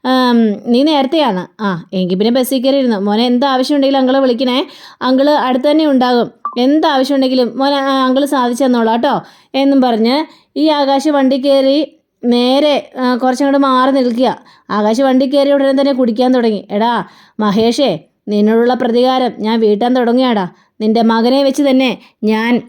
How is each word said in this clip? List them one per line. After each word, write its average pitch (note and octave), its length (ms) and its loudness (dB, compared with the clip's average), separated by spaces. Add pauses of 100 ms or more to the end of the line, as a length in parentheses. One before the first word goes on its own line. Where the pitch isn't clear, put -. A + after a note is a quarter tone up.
ആം, B3+ 320 2 (300)
നീ A#3+ 160 2
നേരത്തെയാണ്. C#4 600 0 (180)
ആ, G#3 80 -4 (240)
എങ്കിൽ F#3 240 -2
പിന്നെ G#3+ 140 0
ബസ്സിൽ B3+ 300 0
കയറി C4+ 180 0
ഇരുന്നോ. A#3 200 0
മോനെ, G#3 260 0
എന്ത് B3 200 0
ആവശ്യം C4+ 320 0
ഉണ്ടെങ്കിലും C4+ 240 0
അങ്കിളെ C4 200 0
വിളിക്കണേ, B3+ 360 0 (440)
അങ്കിൾ C4 280 0 (100)
അടുത്ത് B3+ 280 -2
തന്നെ D#4 200 2
ഉണ്ടാകും, B3 420 2 (280)
എന്ത് C#4+ 300 2
ആവശ്യം C#4 300 0
ഉണ്ടെങ്കിലും B3+ 400 0
മോനെ, C#4 240 0
ആ, C4+ 120 -2 (120)
അങ്കിൾ C4 200 0
സാധിച്ചു B3+ 400 -2
തന്നോളാം A#3 360 0
ട്ടോ" C4 140 0 (380)
എന്നും C#4 280 2
പറഞ്ഞ് A#3+ 360 0 (380)
ഈ C#4+ 140 0
ആകാശ് C#4 400 0
വണ്ടി C4+ 300 0
കയറി C4+ 380 2 (460)
നേരെ, B3+ 520 2 (220)
ആ, B3+ 80 -4 (100)
കുറച്ചങ്ങോട്ട് C4 440 0
മാറി C4+ 320 2
നിൽക്കുക. B3 380 0 (400)
ആകാശ് G#3+ 320 0
വണ്ടി C4 240 2
കയറി C#4 260 0
ഉടനെ C#4 220 2
തന്നെ C#4 200 0
കുടിക്കാൻ B3 400 0
തുടങ്ങി. A3+ 360 0
"എടാ A3 240 -2 (460)
മഹേഷേ, A3 500 0 (380)
നിന്നോടുള്ള A3 460 0
പ്രതികാരം B3 680 0
ഞാൻ A3 200 -2
വീട്ടാൻ A3 360 0
തുടങ്ങിയാടാ. A#3+ 500 0 (340)
നിൻ്റെ A3 240 0
മകനെ A3+ 400 2
വെച്ച് C4+ 200 0
തന്നെ C4 280 2 (320)
ഞാൻ A3 300 0 (160)